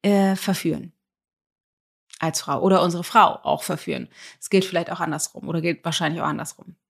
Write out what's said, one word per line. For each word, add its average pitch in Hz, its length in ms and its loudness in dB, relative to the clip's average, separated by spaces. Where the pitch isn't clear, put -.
äh, 196 320 4
verführen 170 580 -4
als 165 220 -2
Frau 143 200 -2
oder 185 220 4
unsere 175 200 -2
Frau 196 400 4
auch - 200 -2
verführen. - 440 -6
Es - 120 -14
gilt 190 120 6
vielleicht 175 280 -2
auch 170 80 -8
andersrum 160 480 -6
oder 165 120 -2
gilt 165 240 -2
wahrscheinlich 165 380 -2
auch - 60 0
andersrum. - 480 -8